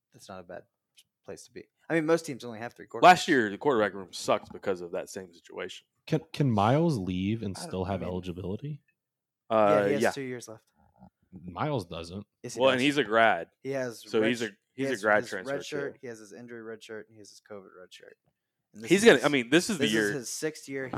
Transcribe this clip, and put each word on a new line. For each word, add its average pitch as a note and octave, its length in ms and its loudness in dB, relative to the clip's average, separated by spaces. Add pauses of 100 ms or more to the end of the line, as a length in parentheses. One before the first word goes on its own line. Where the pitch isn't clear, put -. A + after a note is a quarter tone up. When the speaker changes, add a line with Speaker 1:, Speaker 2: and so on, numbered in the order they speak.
(140)
Speaker 1:
that's - 160 -20
not F#2+ 100 -14
a F2 40 -20
bad F2 180 -14 (640)
place F2 200 -16
to - 60 -20
be. - 120 -18 (260)
I D#3 60 -2
mean, D#3+ 100 0
most E3 220 0
teams A#2+ 180 -12
only A2+ 140 -14
have A#2+ 140 -12
three E2+ 120 -20
quarterbacks. A2+ 160 -4
Speaker 2:
Last F3 260 8
year, B2 220 4
the G2 80 -6
quarterback G#2+ 380 2
room F#2+ 180 -14
sucked - 400 -2
because F#2 280 -4
of F2 100 -6
that F2+ 180 -2
same F#2 240 -14
situation. - 520 -12 (200)
Speaker 3:
Can, D#3+ 160 0 (100)
can C#3+ 200 0
Miles B2 480 2
leave F#2+ 420 -2
and G2 160 -8
Speaker 1:
I - 40 -14
don't, F3 80 -12
Speaker 3:
still F#2 160 -4
Speaker 1:
I G2 80 -6
Speaker 3:
have F#2 80 -4
Speaker 1:
mean, F2+ 80 -8
Speaker 3:
eligibility? F#2 720 -8 (680)
Speaker 2:
Uh, G#2 320 4
Speaker 1:
yeah, G2+ 60 2
he G#2 60 2
has - 100 0
Speaker 2:
yeah. A2 80 2
Speaker 1:
two C#3+ 100 -10
years B2 260 -12
left. A2 160 -20 (840)
Speaker 3:
Miles G2+ 400 -4
doesn't. E2+ 400 -12 (180)
Speaker 1:
Yes, A#2+ 120 -12
he A2+ 40 -10
Speaker 2:
Well, C3 120 6
and B2+ 80 2
Speaker 1:
does. B2+ 40 0
Speaker 2:
he's C#3+ 140 2
a C#3 60 2
grad. G#2 440 4 (160)
Speaker 1:
He C3+ 80 -8
has B2+ 340 -6
Speaker 2:
So A2 140 0
Speaker 1:
red G#2+ 100 2
Speaker 2:
he's A#2+ 140 -2
a, G#2+ 60 -4
Speaker 1:
sh-, - 20 -12 (240)
he C3 80 -8
Speaker 2:
he's C3+ 60 -2
a - 40 -2
Speaker 1:
has G2+ 80 -6
Speaker 2:
grad G#2+ 220 4
Speaker 1:
his A2+ 60 -12
Speaker 2:
transfer A2 260 -8
Speaker 1:
red - 100 -10
shirt, C#3 300 -8
Speaker 2:
too. - 60 -20
Speaker 1:
he C3 60 -16
has A2+ 120 -16
his G#2 140 -20
injury A#2+ 280 -16
red A2 220 -14
shirt, G#2+ 240 -16
and A2+ 80 -20
he A2 40 -20
has G2+ 100 -20
his - 200 -20
covid F#2+ 200 -16 (100)
red F#2 120 -20
shirt. - 260 -20 (560)
And G#2 100 -18
this A#2 80 -14
Speaker 2:
He's G3 80 6
Speaker 1:
is A3 60 2
Speaker 2:
gonna, F3 120 10
Speaker 1:
his, B2 80 0
Speaker 2:
I D3 40 6
mean, B2 200 0
this E3 200 2
is G3 80 -2
the B2 80 0
Speaker 1:
this G#2+ 80 2
Speaker 2:
year. G#2+ 160 2
Speaker 1:
is - 40 -2
his B2 160 -8
sixth - 400 -10
year. C3+ 280 -8